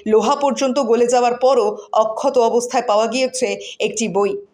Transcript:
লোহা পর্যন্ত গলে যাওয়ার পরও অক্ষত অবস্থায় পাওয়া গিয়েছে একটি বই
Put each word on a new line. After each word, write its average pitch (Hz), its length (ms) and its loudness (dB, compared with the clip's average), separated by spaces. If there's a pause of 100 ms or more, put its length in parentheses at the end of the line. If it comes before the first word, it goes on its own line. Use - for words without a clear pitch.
লোহা 214 280 2
পর্যন্ত 277 440 -2
গলে 240 280 2
যাওয়ার 240 280 2
পরও 247 320 2 (260)
অক্ষত 220 440 0
অবস্থায় 240 500 0
পাওয়া 214 200 2
গিয়েছে 254 400 -2 (320)
একটি 214 280 -4
বই 196 240 0 (220)